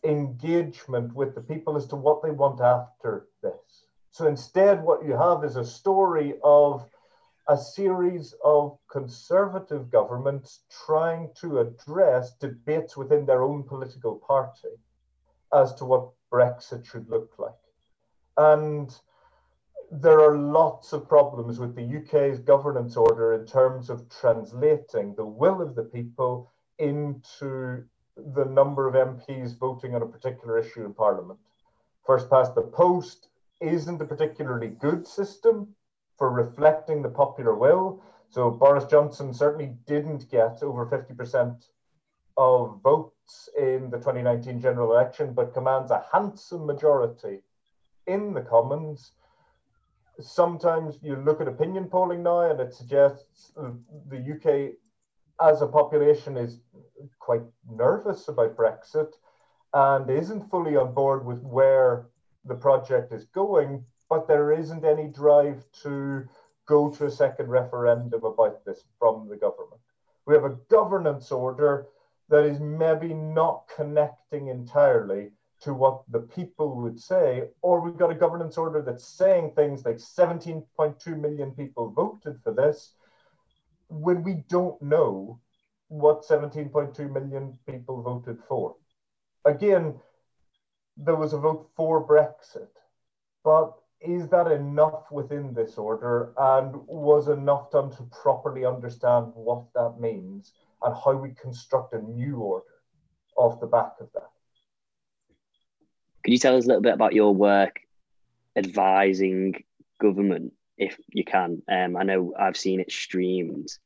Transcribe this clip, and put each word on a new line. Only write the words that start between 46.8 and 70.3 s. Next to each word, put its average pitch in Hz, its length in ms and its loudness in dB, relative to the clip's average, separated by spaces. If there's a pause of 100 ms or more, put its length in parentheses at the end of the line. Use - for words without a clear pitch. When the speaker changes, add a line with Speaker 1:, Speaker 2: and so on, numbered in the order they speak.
Speaker 1:
in 202 280 -6
the 131 80 -8
Commons. 139 720 -2 (1040)
Sometimes 165 840 -2
you 143 140 -8
look 151 260 -2
at 143 60 -4
opinion 170 380 -6
polling 175 360 -2
now 175 200 0
and 156 180 0
it 127 160 -8
suggests 139 800 0
the 135 640 -16
U 135 180 -10
K 143 380 -2 (680)
as 151 220 4
a 147 40 -2
population 147 680 2
is 120 220 -8 (580)
quite 117 240 -2 (260)
nervous 143 600 -2
about 120 280 0
Brexit 135 560 -2 (600)
and 139 340 2
isn't 175 440 -4
fully 165 260 0
on 127 160 0
board 135 320 -2
with 120 160 -10
where 131 640 2 (400)
the 127 80 -10
project 127 580 0
is 110 140 -14
going, 151 580 -2 (240)
but 160 200 -2
there 147 240 2
isn't 160 340 -4
any 151 220 2
drive 143 580 2 (160)
to 139 460 -8 (400)
go 147 240 4
to 147 140 -6
a 143 60 -4
second 131 360 -2
referendum 120 760 0
about 110 420 0
this 98 180 -12 (160)
from 110 300 0
the 104 80 -14
government. - 440 -6 (460)
We 151 80 4